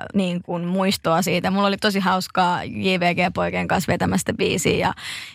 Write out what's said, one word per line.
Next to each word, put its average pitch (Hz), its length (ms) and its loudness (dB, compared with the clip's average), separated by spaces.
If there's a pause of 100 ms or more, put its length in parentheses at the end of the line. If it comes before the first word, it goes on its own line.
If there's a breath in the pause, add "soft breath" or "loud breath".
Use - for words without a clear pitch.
(140)
niin 180 280 0
kuin 175 240 -6
muistoa 185 560 2
siitä. 175 300 0
Mulla 196 160 2
oli 196 100 0
tosi 196 220 0
hauskaa 180 640 0
J 190 360 0
V 175 160 2
G-poikien 180 520 -2
kanssa 175 240 0
vetämästä 190 420 0
biisiä - 440 0
ja, - 160 0 (420 loud breath)